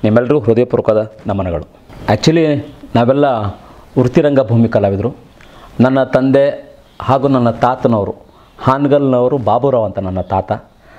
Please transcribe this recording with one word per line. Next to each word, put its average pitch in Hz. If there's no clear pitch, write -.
ನಿಮ್ಮೆಲ್ಲರಿಗೂ 120
ಹೃದಯಪೂರ್ವಕವಾದ 113
ನಮನಗಳು. 92
Actually 156
ನಾವೆಲ್ಲ 135
ವೃತ್ತಿರಂಗ 139
ಭೂಮಿ 113
ಕಲಾವಿದರು. 101
ನನ್ನ 131
ತಂದೆ 135
ಹಾಗೂ 135
ನನ್ನ 123
ತಾತನವರು, 117
ಹಾನಗಲ್ನವರು 135
ಬಾಬುರಾವ್ 117
ಅಂತ 95
ನನ್ನ 92
ತಾತ, 95